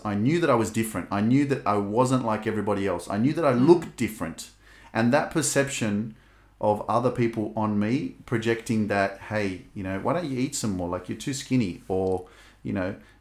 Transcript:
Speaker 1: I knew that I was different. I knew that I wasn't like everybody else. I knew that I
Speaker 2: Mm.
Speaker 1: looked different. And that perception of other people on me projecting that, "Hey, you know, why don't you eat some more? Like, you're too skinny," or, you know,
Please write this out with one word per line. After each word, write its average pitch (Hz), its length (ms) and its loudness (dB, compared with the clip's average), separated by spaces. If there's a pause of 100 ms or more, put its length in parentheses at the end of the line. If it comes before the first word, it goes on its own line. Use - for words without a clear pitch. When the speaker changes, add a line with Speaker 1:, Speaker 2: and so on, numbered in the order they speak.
Speaker 1:
I 104 100 -2
knew 131 240 2
that 160 100 2
I 123 60 6
was 107 160 2
different. 110 400 -2
I 101 100 0
knew 127 240 4
that 135 220 -2
I 104 100 2
wasn't 117 480 2
like 107 220 -2
everybody 101 400 0
else. 87 220 -4
I 98 80 -2
knew 131 160 2
that 160 120 -2
I 135 80 4
Speaker 2:
Mm. 123 140 4
Speaker 1:
looked 170 300 6
different. - 540 -6 (420)
And 120 200 4
that 156 180 2
perception 131 840 0 (440)
of 104 300 2
other 117 220 2
people 113 440 -2
on 107 220 0
me 110 380 0 (100)
projecting 113 600 0
that, 101 320 0 (100)
"Hey, 101 360 -4 (100)
you 104 80 -8
know, 95 160 -6
why 123 140 -2
don't 175 120 -2
you 131 140 -4
eat 131 160 -2
some 104 200 -2
more? 87 140 -4
Like, 90 180 -6
you're 110 100 -6
too - 160 -6
skinny," 127 540 -2
or, 95 380 0 (380)
you 117 100 -4
know, 98 220 -4 (260)